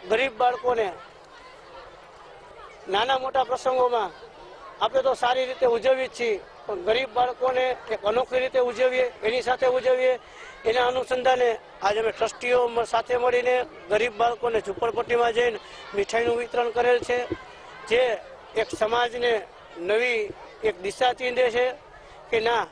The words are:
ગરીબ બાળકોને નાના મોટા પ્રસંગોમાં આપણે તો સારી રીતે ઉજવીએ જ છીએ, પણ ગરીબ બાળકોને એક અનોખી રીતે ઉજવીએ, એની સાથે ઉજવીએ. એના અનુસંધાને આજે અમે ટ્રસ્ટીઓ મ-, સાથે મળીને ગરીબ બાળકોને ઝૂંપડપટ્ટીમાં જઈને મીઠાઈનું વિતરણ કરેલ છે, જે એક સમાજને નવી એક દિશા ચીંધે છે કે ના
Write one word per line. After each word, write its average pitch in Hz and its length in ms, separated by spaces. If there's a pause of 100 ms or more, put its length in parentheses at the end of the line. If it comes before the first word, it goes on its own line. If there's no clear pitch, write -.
ગરીબ 226 320
બાળકોને 247 520 (2000)
નાના 240 300
મોટા 262 260
પ્રસંગોમાં 247 680 (680)
આપણે 254 220
તો 262 120
સારી 254 320
રીતે 254 200
ઉજવીએ 247 420
જ - 40
છીએ, 220 280 (220)
પણ 180 220
ગરીબ 240 300
બાળકોને 254 500 (260)
એક 220 140
અનોખી 247 360
રીતે 262 200
ઉજવીએ, 247 460 (160)
એની 226 200
સાથે 254 240
ઉજવીએ. 254 540 (440)
એના 240 240
અનુસંધાને 254 640 (320)
આજે 208 180
અમે 220 120
ટ્રસ્ટીઓ 247 560
મ-, 233 180
સાથે 233 320
મળીને 247 380 (320)
ગરીબ 214 280
બાળકોને 233 440
ઝૂંપડપટ્ટીમાં 233 760
જઈને 240 240 (340)
મીઠાઈનું 233 460
વિતરણ 240 340
કરેલ 240 280
છે, 247 180 (680)
જે 240 160 (520)
એક 220 160
સમાજને 240 600 (440)
નવી 220 440 (420)
એક 214 200
દિશા 247 320
ચીંધે 247 360
છે 247 160 (600)
કે 226 140
ના 226 320